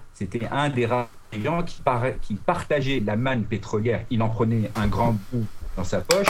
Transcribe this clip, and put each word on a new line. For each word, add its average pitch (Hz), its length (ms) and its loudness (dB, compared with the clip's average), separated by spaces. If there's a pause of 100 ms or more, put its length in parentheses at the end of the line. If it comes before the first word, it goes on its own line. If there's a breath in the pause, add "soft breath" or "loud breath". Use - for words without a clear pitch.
(140)
c'était 113 360 -6
un 147 180 0
des 120 180 2
rares 120 220 0 (240)
dirigeants 147 300 0
qui - 180 -6
para-, 127 320 2
qui - 220 -2
partageait 139 640 0
la 107 160 0
manne 120 280 0
pétrolière. 107 640 -2
Il 113 120 2
en 110 60 2
prenait 113 480 2
un 104 100 0
grand 110 300 2 (160)
bout 117 140 0 (300)
dans 92 80 -2
sa 92 160 0
poche, 196 300 4